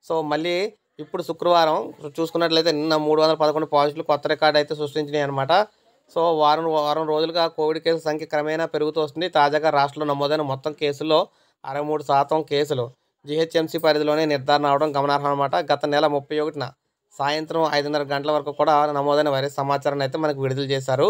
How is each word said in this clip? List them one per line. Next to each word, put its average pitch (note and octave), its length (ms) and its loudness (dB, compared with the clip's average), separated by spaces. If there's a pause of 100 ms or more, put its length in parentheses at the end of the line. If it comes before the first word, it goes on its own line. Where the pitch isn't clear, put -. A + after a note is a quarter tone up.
So E3 100 -4 (160)
మళ్ళీ D#3+ 220 -2 (440)
ఇప్పుడు E3 240 -10
శుక్రవారం E3 540 2 (400)
చూసుకున్నట్లయితే E3 560 0
నిన్న D#3 220 0 (100)
మూడు D3+ 160 2
వందల D#3 200 4
పదకొండు D3+ 340 0
పాజిటివ్లు D3+ 340 2
కొత్త D3 200 0
రికార్డు D3+ 300 2
అయితే D3 160 0
సృష్టించినాయి D3 500 -4
అన్నమాట. C#3 280 -2 (640)
So E3 60 0 (160)
వారం, D3+ 340 4
వారం D3+ 380 0
రోజులుగా E3 340 0 (100)
కోవిడ్ D#3 300 -2
కేసుల E3 220 0
సంఖ్య D#3 260 -4
క్రమేణా D#3 340 -2
పెరుగుతూ D#3 340 -4
వస్తుంది. D3+ 260 -4 (100)
తాజాగా D3 400 2
రాష్ట్రంలో C#3+ 340 0
నమోదైన C#3+ 400 0
మొత్తం C3+ 300 -6
కేసుల్లో D3+ 380 0 (460)
అరవై C#3 240 -6
మూడు D3+ 200 -4
శాతం D3 340 2
కేసులు C#3+ 420 -2 (400)
జీహెచ్ఎంసీ D#3+ 540 -2
పరిధిలోనే D3+ 480 2
నిర్ధారణ D3 460 2
అవడం D3 240 2
గమనార్హం C#3+ 340 2
అన్నమాట. C#3+ 240 0 (140)
గత C#3+ 180 0
నెల D3 200 2 (100)
ముప్పై C#3+ 260 -4
ఒకటిన D3+ 240 -6 (480)
సాయంత్రం D#3 500 -2 (140)
ఐదున్నర C#3+ 340 -2
గంటల C#3+ 240 -2
వరకు D3 220 -4
కూడా D3+ 160 4 (240)
నమోదైన D3 360 2
వైరస్ C3+ 260 -4
సమాచారాన్ని C#3 460 -2
అయితే D3 180 -4
మనకు C#3+ 200 -2
విడుదల C3+ 300 -4
చేశారు. C3+ 360 0